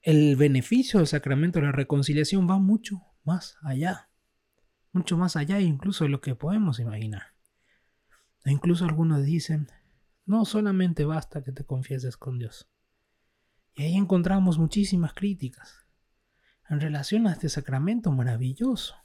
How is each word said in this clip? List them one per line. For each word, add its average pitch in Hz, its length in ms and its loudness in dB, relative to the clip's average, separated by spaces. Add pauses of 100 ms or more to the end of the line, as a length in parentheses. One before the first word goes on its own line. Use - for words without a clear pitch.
El 151 360 6
beneficio 147 600 4
del 160 80 6
sacramento 151 540 0
de 143 60 2
la 143 60 0
reconciliación 147 760 0
va 190 100 2
mucho 196 440 0 (200)
más 165 400 -4
allá, 156 480 -4 (840)
mucho 175 240 0
más 170 200 0
allá 165 240 -2
incluso 170 440 0
de 143 60 0
lo 139 100 -2
que 135 140 -4
podemos 165 460 -2
imaginar. 107 520 -8 (1120)
E 139 60 0
incluso 170 340 2
algunos 156 400 0
dicen, 151 440 -2 (580)
"No 214 180 2
solamente 190 600 0
basta 151 380 -6
que 131 100 -10
te 135 120 -10
confieses 131 520 -6
con 127 220 -8
Dios". - 300 -12 (1040)
Y 143 100 -6
ahí 170 120 0
encontramos 185 600 2
muchísimas 170 560 0
críticas - 720 -8 (800)
en 147 120 -2
relación 156 460 -2
a 185 60 2
este 156 160 -4
sacramento 160 640 -2
maravilloso. 127 960 -2